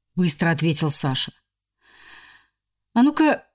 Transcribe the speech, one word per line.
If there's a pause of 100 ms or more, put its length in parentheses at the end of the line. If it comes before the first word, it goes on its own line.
(140)
быстро
ответил
Саша. (1600)
«А
ну-ка,